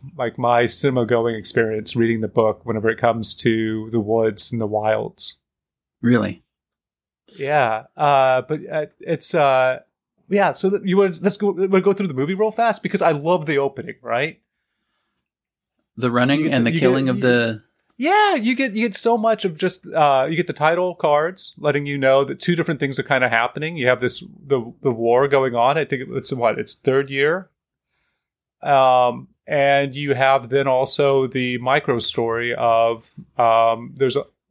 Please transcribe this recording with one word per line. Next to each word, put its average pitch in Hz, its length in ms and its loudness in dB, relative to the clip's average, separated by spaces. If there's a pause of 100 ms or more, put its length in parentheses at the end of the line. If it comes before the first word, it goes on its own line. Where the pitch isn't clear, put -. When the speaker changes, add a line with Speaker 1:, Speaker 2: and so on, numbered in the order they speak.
(160)
Speaker 1:
like, 120 220 -6
my 120 260 4
cinema 127 400 0
going 117 320 0
experience 110 580 -2
reading 113 280 0
the 104 60 -4
book 110 360 0
whenever 110 240 -2
it 113 100 -2
comes 113 380 0
to 110 560 -2
the 117 80 0
woods 110 500 -2
and 117 120 -6
the 110 40 -2
wilds. 107 720 -4 (640)
Speaker 2:
Really? 117 420 0 (960)
Speaker 1:
Yeah. 135 480 -2 (120)
Uh, 131 460 2
but, 156 180 -6 (100)
uh, 151 160 -4 (140)
it's, - 340 -6
uh, 131 460 2 (480)
yeah. 190 240 2
So 190 180 -2
th-, 202 140 -2
you 190 120 0
wanna, 196 240 4
let's 196 160 0
go, 202 160 0
wanna 190 300 0
go 196 100 4
through 190 160 -4
the 143 60 -8
movie 147 200 -2
real 214 160 0
fast 226 320 -2
because 185 200 -4
I 165 100 4
love 160 340 0
the 147 120 0
opening, 139 440 -4
right? 123 380 -4 (1600)
Speaker 2:
The 120 140 -2
running 127 300 2
Speaker 1:
You 156 80 0
get 143 60 0
Speaker 2:
and 117 120 2
Speaker 1:
the, 117 40 2
Speaker 2:
the - 40 0
Speaker 1:
you 165 60 -2
Speaker 2:
killing 135 260 4
Speaker 1:
get, 131 40 0
Speaker 2:
of 123 60 -2
Speaker 1:
you 131 60 -6
Speaker 2:
the 117 400 2 (340)
Speaker 1:
Yeah, 392 380 2
you 247 200 0
get, 254 200 -2
you 220 140 0
get 202 80 -8
so 233 200 2
much 220 280 0
of 170 120 -4
just, - 300 -4
uh, 143 420 2
you 160 80 -4
get 165 100 -2
the 151 60 -6
title 170 420 0
cards 156 640 -2
letting 143 280 -2
you 143 120 -6
know 135 260 4
that 139 160 -8
two 175 160 0
different 160 240 -4
things 139 180 -4
are 135 60 -4
kinda 127 240 0
happening. 139 480 -2
You 127 120 -2
have 123 120 2
this, 123 220 -4 (240)
the, 123 260 -2 (100)
the 139 100 0
war 117 360 2
going 135 260 0
on. 127 240 2
I 147 60 -2
think 127 260 -6
it's 135 220 -8
what, 120 260 0
it's - 160 -8
third 135 360 0
year. 151 380 -2 (1120)
Um, 127 640 2 (180)
and 139 480 0
you 143 200 -2
have 135 340 2
then 135 180 0
also 135 600 0
the 123 320 -4
micro 131 400 0
story 117 560 -4
of, 117 560 0 (280)
um, 113 580 2
there's 131 200 0
a, 139 60 -4 (280)